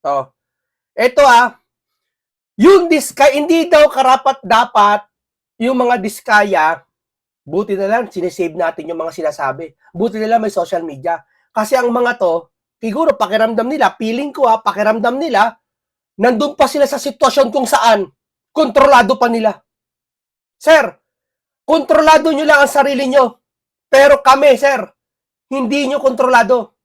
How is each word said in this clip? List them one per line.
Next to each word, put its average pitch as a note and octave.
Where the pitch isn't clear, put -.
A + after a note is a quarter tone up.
Oh. C#3
Ito B3+
ah, A#3+
yung F4
diska-, C#4+
hindi E4
daw D4+
karapat-dapat A#3
yung B3
mga B3
diskaya. G3+
Buti G3
na G3
lang, A3+
sinisave E3+
natin E3
yung E3
mga D#3+
sinasabi. D3+
Buti G#3
na G#3+
lang A3+
may G#3
social E3+
media. D#3+
Kasi A3
ang A#3+
mga A#3+
to, E3+
siguro C4+
pakiramdam A3
nila, B3
feeling A#3+
ko C4
ah, A3
pakiramdam A3
nila, A3+
nandun B3
pa C#4
sila C#4+
sa C#4
sitwasyon C4+
kung B3+
saan, G#3+
kontrolado C4+
pa A#3+
nila. A3
Sir, C#4+
kontrolado D#4
nyo D4
lang C#4+
ang C#4+
sarili C#4
nyo. B3+
Pero C#4
kami, C#4
sir, C4+
hindi C4+
nyo C#4
kontrolado. B3